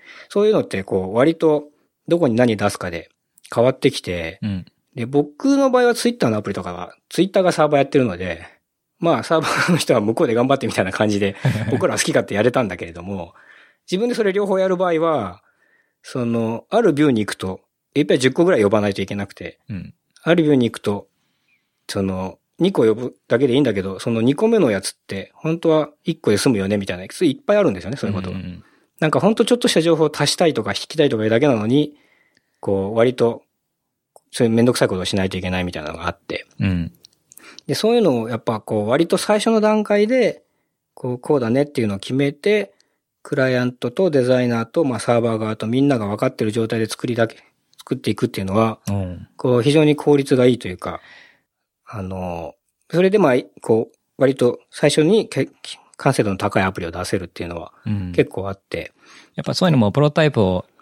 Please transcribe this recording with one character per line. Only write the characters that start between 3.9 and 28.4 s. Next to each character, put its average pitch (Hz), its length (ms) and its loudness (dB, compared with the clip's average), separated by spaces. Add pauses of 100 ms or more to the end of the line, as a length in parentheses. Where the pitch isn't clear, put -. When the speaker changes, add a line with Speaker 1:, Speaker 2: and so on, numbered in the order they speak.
Speaker 1:
き - 100 -8
て、 82 420 -8
Speaker 2:
う 110 40 -4
ん。 95 200 -6 (280)
Speaker 1:
で、 117 120 -6
僕 147 500 0
の 269 140 2
場 247 100 2
合 247 60 4
は 240 80 4
Twitter 233 360 0
の 107 60 0
ア 107 60 -4
プ - 80 -6
リ 98 40 -4
と 95 80 -8
か 90 100 -10
は、 87 220 -12 (140)
Twitter 190 340 0
が 180 100 4
サ 156 140 2
ー - 20 4
バ 147 60 0
ー - 40 6
や 139 60 4
っ 135 40 -12
て 151 100 2
る 131 60 4
の 95 120 -4
で、 87 300 -8 (520)
ま 170 200 0
あ、 - 40 -6
サ 165 160 0
ー 156 40 0
バ 135 60 -4
ー - 240 0
の 160 60 2
人 - 160 2
は 120 60 2
向 107 140 0
こ 175 100 0
う - 20 2
で 117 80 0
頑 123 140 2
張 139 80 2
っ - 20 0
て 123 80 -6
み 110 60 -4
た 113 100 0
い - 20 2
な 92 80 -4
感 107 160 0
じ 101 120 0
で、 101 160 0 (180)
Speaker 2:
<laughs> 107 160 -4
Speaker 1:
僕 143 160 0
ら 147 60 0
は - 60 -4
好 - 60 0
き - 40 -6
勝 135 180 2
手 - 80 -8
や 101 80 0
れ 123 80 4
た 131 120 0
ん 107 60 -2
だ 95 80 -10
け - 80 -10
れ 85 80 -14
ど 85 100 -16
も、 92 320 -10 (560)
自 180 80 0
分 240 100 0
で 240 60 -2
そ 226 100 0
れ 196 80 0
両 202 140 0
方 190 120 0
や 185 80 2
る 190 100 2
場 180 160 0
合 160 80 2
は、 135 420 -2 (600)
そ 123 240 -6
の、 113 440 -2
あ 214 100 2
る 202 120 4
ビ 143 120 2
ュ - 40 4
ー - 20 4
に 107 140 2
行 - 60 -10
く - 40 -6
と、 95 260 -8 (340)
エ 139 60 0
ー 147 60 2
ピ 185 80 2
ー - 0 -
ア - 20 2
イ - 20 2
十 131 140 2
個 170 120 2
ぐ 185 60 2
ら 156 80 2
い 110 40 4
呼 101 60 6
ば 104 120 2
な 104 80 0
い 98 60 -2
と 98 80 -6
い 95 40 -6
け 101 80 -8
な 98 120 -8
く - 60 -18
て、 - 260 -16 (100)
Speaker 2:
う 107 60 -10
ん。 87 200 -12 (280)
Speaker 1:
あ 165 120 2
る 175 80 2
ビ 151 80 2
ュ - 20 6
ー - 20 6
ー - 20 6
に 120 120 4
行 110 60 -10
く - 60 -12
と、 101 280 -4 (800)
そ 101 140 -4
の、 92 360 -6 (200)
二 185 140 2
個 170 120 2
呼 110 100 4
ぶ 123 220 -10 (120)
だ 117 100 0
け 139 80 2
で 120 80 2
い - 20 2
い 143 40 2
ん - 20 4
だ 123 100 0
け 98 100 -2
ど、 95 180 -8
そ 123 100 -4
の 113 100 -2
二 127 140 2
個 220 140 0
目 233 100 2
の 147 120 2
や 98 100 0
つ - 120 -10
っ - 20 -14 (120)
て、 95 280 -10
本 160 260 -6
当 170 80 0
は 156 220 2 (140)
一 165 160 -6
個 131 120 0
で 101 60 2
済 143 120 2
む 110 80 2
よ 95 80 -2
ね、 104 100 0
み 98 100 -4
た 95 80 -6
い 87 40 -10
な、 92 60 -14
い - 20 -16
っ - 380 -2
ぱ 208 100 2
い - 20 4
あ 208 60 4
る 165 80 2
ん 98 40 -2
で 92 60 -10
す - 40 -14
よ 95 60 -10
ね、 131 60 -8
そ - 100 -8
う - 40 -2
い - 20 -2
う 98 40 -4
こ 95 60 -6
と。 92 80 -8
Speaker 2:
う - 20 -8
ん 95 40 -8
う - 40 -8